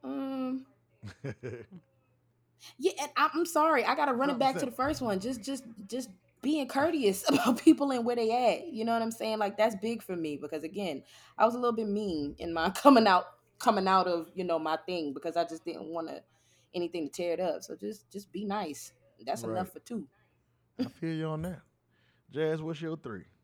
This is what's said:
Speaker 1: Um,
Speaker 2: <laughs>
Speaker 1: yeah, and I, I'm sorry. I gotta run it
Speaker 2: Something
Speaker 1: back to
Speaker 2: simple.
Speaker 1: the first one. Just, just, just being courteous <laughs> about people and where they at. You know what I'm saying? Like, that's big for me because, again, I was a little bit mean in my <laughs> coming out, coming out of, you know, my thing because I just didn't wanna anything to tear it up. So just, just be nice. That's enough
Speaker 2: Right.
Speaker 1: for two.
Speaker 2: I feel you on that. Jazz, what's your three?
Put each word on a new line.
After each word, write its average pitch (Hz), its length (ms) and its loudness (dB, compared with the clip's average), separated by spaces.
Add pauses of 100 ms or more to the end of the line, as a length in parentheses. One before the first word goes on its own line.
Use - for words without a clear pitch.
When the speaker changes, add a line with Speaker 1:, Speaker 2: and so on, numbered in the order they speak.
Speaker 1:
Um, 262 600 -6 (280)
Speaker 2:
<laughs> - 300 -18
Speaker 1:
yeah, - 1800 -10
and 277 160 -6
I, 294 180 4
I'm 330 120 2
sorry. 302 380 4
I 247 100 2
gotta 285 180 2
run 269 180 2
it - 20 0
Speaker 2:
Something 240 140 -2
Speaker 1:
back 262 80 2
to 277 60 -2
Speaker 2:
simple. 269 120 -2
Speaker 1:
the - 40 -14
first 285 260 -2
one. 202 180 0
Just, 233 220 -6
just, 269 220 -6 (240)
just 240 220 -6 (320)
being 285 260 0
courteous 269 560 2
<laughs> - 40 2
about 254 340 4
people 285 300 8
and 240 120 -2
where 240 120 0
they 226 140 2 (240)
at. 339 180 -8
You 226 120 -4
know 226 80 0
what 226 100 2
I'm 226 100 -2
saying? 220 260 -2
Like, 202 180 0
that's 214 200 4
big 226 260 -4
for 185 140 -6
me 156 200 -4
because, 147 280 -8
again, 165 380 -6 (360)
I 214 80 8
was 240 80 2
a 247 40 -4
little 240 180 0
bit 220 120 -2
mean 180 500 -2
in 170 140 -6
my 165 180 2
<laughs> 185 60 -8
coming 254 300 8
out, 185 200 6 (320)
coming 196 300 2
out 190 200 4
of, 170 260 -2
you 185 100 -4
know, 170 140 0
my 156 180 0 (100)
thing 160 280 -4
because 165 220 -6
I 170 80 2
just 160 200 -10
didn't - 220 -8
wanna 160 340 -8 (540)
anything 175 340 -4
to - 40 -12
tear 175 220 -2
it 160 60 -4
up. 175 220 -2
So 165 140 -12
just, 208 340 -12
just 202 220 -14
be 196 120 -8
nice. 196 480 -6 (320)
That's 117 200 -6
enough 185 240 -4
Speaker 2:
Right. - 40 -20
Speaker 1:
for - 80 -18
two. - 260 -10 (720)
Speaker 2:
I 262 100 -2
feel 165 260 -6
you 160 140 -4
on 156 140 -6
that. 175 180 -8 (680)
Jazz, 156 300 0
what's 156 220 -8
your 160 160 -6
three? 104 260 -10 (200)